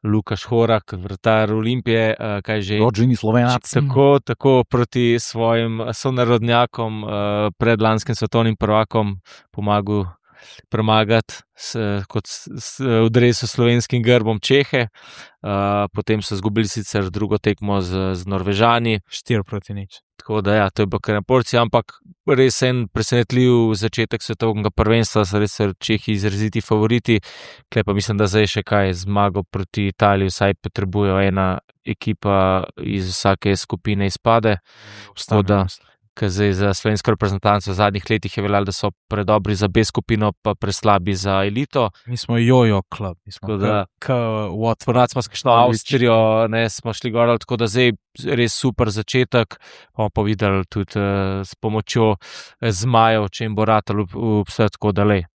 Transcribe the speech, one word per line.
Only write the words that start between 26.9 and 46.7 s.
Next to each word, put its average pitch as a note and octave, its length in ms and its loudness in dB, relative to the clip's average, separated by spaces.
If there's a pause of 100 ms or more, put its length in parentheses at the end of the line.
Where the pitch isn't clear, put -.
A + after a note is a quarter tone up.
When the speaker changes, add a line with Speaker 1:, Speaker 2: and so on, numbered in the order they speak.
Speaker 1:
Tule A2 180 -2
pa G2+ 100 -2
mislim, G2+ 240 -2
da G#2+ 80 2
zdaj G2+ 220 2
še G2+ 160 -4
kaj, G2 320 0
zmago G2+ 480 0
proti G2 440 -4
Italiji G2 420 2
vsaj G2 260 0
potrebujejo, G2 680 -2
ena F#2+ 360 0 (200)
ekipa G#2 580 -2 (380)
iz F#2+ 340 -4
vsake G2 460 0
skupine G2 500 -4
izpade. A2 520 0 (520)
Speaker 3:
Ostane, - 300 0
Speaker 1:
Tako F#2+ 80 2
da, G2+ 160 2
Speaker 3:
mislim. - 240 -8 (220)
Speaker 1:
ke - 180 -6
zdaj G2+ 240 0
za G2 200 2
slovensko G#2+ 400 -2
reprezentanco G2+ 540 0
v G2 100 -6
zadnjih G2+ 300 0
letih G#2 240 -2
je G#2 140 -6
veljalo, G2+ 220 0
da F#2+ 60 -4
so - 180 -4 (160)
predobri G#2 500 0
za G2+ 120 0
B G2 140 2
skupino, G#2+ 540 0
pa G#2+ 180 -4
preslabi G2+ 600 0
za F#2+ 240 0
elito. A2 500 -2 (120)
Speaker 3:
Mi A#2+ 160 -10
smo - 200 -4
jojo A#2 460 4
klub, F#2 360 -10
mi G2+ 120 -20
smo - 160 -14
Speaker 1:
Tako G#2+ 100 -4
da G2+ 360 0
Speaker 3:
ke, - 140 -14
ke C3+ 60 0 (380)
Watford. A2+ 360 -4
Speaker 1:
Ponavadi B2 220 4
smo B2+ 120 -6
s - 60 -8
kakšno - 220 -4
Speaker 3:
Norwich. A#2+ 220 6
Speaker 1:
Avstrijo, A#2 460 2 (280)
ne, A2+ 220 -2
smo - 240 -8